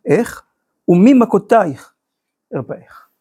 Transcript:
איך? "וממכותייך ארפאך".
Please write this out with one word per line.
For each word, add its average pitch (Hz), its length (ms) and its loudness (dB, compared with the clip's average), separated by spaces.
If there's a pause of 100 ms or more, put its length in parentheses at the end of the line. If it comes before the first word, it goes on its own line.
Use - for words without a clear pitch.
איך? - 380 -4 (440)
"וממכותייך 208 1040 0 (640)
ארפאך". - 540 -16 (120)